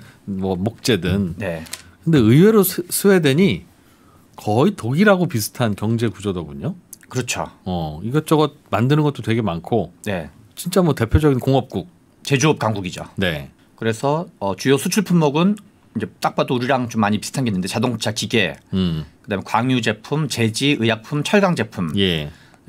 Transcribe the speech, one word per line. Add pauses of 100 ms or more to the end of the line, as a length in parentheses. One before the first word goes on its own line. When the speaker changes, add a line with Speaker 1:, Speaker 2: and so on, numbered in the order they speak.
(260)
Speaker 1:
뭐
목재든."
Speaker 2:
네. (400)
Speaker 1:
근데
의외로
스-,
스웨덴이 (720)
거의
독일하고
비슷한
경제
구조더군요. (320)
Speaker 2:
그렇죠. (160)
Speaker 1:
어,
이것저것 (160)
만드는
것도
되게
많고. (120)
Speaker 2:
네. (260)
Speaker 1:
진짜
뭐
대표적인
공업국. (340)
Speaker 2:
제조업
강국이죠. (100)
Speaker 1:
네. (240)
Speaker 2:
그래서, (120)
어,
주요
수출
품목은 (400)
이제 (120)
딱
봐도
우리랑
좀
많이
비슷한
게
있는데
자동차,
기계, (180)
Speaker 1:
음. (180)
Speaker 2:
그다음에
광유
제품,
제지,
의약품,
철강
제품.
Speaker 1:
예. (380)